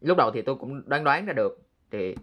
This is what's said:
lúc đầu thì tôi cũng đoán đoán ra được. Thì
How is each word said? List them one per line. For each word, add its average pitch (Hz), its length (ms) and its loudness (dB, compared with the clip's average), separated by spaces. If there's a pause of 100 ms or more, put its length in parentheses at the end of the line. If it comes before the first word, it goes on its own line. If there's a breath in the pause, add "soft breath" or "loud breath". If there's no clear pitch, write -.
lúc 175 160 2
đầu 123 180 6
thì 113 80 -4
tôi 135 140 -2
cũng 135 320 -10
đoán 143 160 0
đoán 151 220 2
ra 190 60 -4
được. 107 300 -2 (280)
Thì 92 320 -4